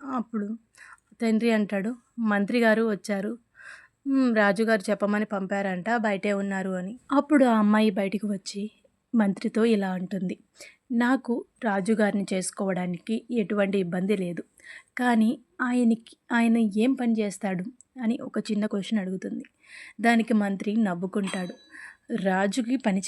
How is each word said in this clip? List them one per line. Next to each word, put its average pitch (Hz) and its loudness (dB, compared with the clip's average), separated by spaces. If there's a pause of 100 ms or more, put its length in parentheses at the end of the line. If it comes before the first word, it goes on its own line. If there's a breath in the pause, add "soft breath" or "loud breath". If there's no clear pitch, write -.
(140)
అప్పుడు 220 -4 (760 loud breath)
తండ్రి 226 2
అంటాడు, 208 0 (240)
"మంత్రి 214 2
గారు 226 4
వచ్చారు, 208 -4 (720 loud breath)
మ్, 262 2
రాజుగారు 214 4
చెప్పమని 208 0
పంపారంట, 190 -4
బయటే 208 0
ఉన్నారు" 196 -2
అని. 185 -6 (120)
అప్పుడు 285 4
ఆ 233 4
అమ్మాయి 214 6
బయటికి 196 -2
వచ్చి 202 -6 (440)
మంత్రితో 214 2
ఇలా 208 2
అంటుంది, 185 -6 (540 loud breath)
"నాకు 240 0 (180)
రాజుగారిని 202 0
చేసుకోవడానికి 185 -4
ఎటువంటి 202 0
ఇబ్బంది 190 0
లేదు, 175 -6 (540 loud breath)
కానీ 240 2 (220)
ఆయనకి, 247 0 (160)
ఆయన 233 4
ఏం 220 2
పని 240 0
చేస్తాడు?" 190 -4 (340)
అని 233 -2
ఒక - -6
చిన్న 208 -4
క్వశ్చన్ 214 -2
అడుగుతుంది. 190 -6 (580 loud breath)
దానికి 226 4
మంత్రి 202 0
నవ్వుకుంటాడు. 190 -2 (680 loud breath)
"రాజుకి 202 0
పని 196 0